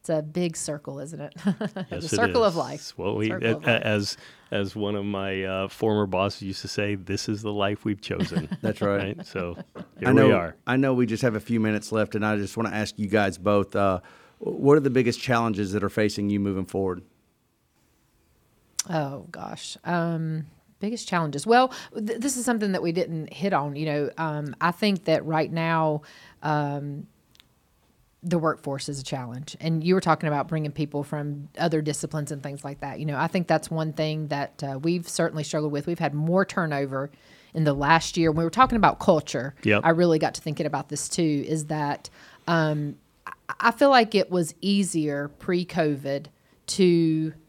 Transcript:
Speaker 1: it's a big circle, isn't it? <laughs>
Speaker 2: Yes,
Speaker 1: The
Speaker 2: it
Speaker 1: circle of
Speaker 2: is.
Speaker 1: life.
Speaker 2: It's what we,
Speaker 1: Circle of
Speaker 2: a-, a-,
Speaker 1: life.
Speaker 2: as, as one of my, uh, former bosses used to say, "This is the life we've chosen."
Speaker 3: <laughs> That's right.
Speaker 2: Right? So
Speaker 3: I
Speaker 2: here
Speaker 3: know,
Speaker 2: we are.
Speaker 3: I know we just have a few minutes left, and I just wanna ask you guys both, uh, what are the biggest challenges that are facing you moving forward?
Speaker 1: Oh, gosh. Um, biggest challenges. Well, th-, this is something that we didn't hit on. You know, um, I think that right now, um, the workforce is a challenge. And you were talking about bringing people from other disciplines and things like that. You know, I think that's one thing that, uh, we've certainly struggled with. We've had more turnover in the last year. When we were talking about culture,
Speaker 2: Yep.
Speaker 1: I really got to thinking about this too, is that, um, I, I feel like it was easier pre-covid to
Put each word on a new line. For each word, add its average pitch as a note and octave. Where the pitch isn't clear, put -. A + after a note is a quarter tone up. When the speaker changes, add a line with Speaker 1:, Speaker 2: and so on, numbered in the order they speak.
Speaker 1:
it's -
a D#3+
big E3
circle, D3
isn't D3
it? D3
<laughs> -
Speaker 2:
Yes, G3
Speaker 1:
The F3
Speaker 2:
it D#3+
Speaker 1:
circle A3+
of G3
Speaker 2:
is. -
Speaker 1:
life. C#3+
Speaker 2:
It's -
what G2+
we, G#2+
Speaker 1:
Circle A2+
of -
Speaker 2:
a-, B2
a-, -
Speaker 1:
life. -
Speaker 2:
as, G#2
as G2+
one G#2
of G2+
my, G2
uh, F#2+
former G#2+
bosses F#2+
used F#2+
to G2
say, G#2
"This F#2+
is G#2+
the G#2+
life G#2
we've G#2
chosen." -
Speaker 3:
<laughs> -
That's A2
right. G2+
Speaker 2:
Right? -
So F2
Speaker 3:
I -
Speaker 2:
here B2
Speaker 3:
know, C3+
Speaker 2:
we A2
are. E2+
Speaker 3:
I B2
know C3+
we B2
just A2
have A#2
a G#2
few A2+
minutes G#2+
left, G#2+
and G#2
I G#2+
just G2+
wanna A2+
ask G#2
you G#2+
guys G2
both, G2+
uh, G2
what -
are D#3
the C3+
biggest A#2+
challenges A2
that G2+
are G2+
facing G#2
you G2+
moving F#2+
forward? F#2+
Speaker 1:
Oh, C#3+
gosh. -
Um, D#3+
biggest A3
challenges. D#3
Well, B3+
th-, G#3+
this B3+
is A#3+
something G#3+
that F#3
we E3+
didn't D#3+
hit F#3+
on. C#3+
You D#3
know, D3
um, D3+
I E3+
think G3
that D#3+
right D#3
now, D#3+
um, C#3+
the F3
workforce D3
is C#3+
a C3+
challenge. B2+
And D#3+
you F3+
were F#3+
talking E3
about D3
bringing D#3
people D3
from D3
other D#3
disciplines D3
and C#3
things C#3+
like C#3+
that. C#3
You D3
know, D3
I D3+
think F3
that's D#3+
one D#3+
thing D#3
that, C#3+
uh, C3+
we've E3+
certainly D#3
struggled D3+
with. C#3+
We've F3
had D3
more E3+
turnover C#3+
in D#3+
the C#3+
last D3
year. E3
When D3+
we E3
were E3
talking B3
about F3+
culture, D3
Speaker 2:
Yep. G#2
Speaker 1:
I E3
really E3
got D3
to -
thinking D3+
about C#3+
this -
too, D3+
is D#3
that, D3+
um, D3+
I, -
I A#3
feel C#4
like A#3
it F#3+
was F3
easier D#3+
pre-covid D#3+
to E3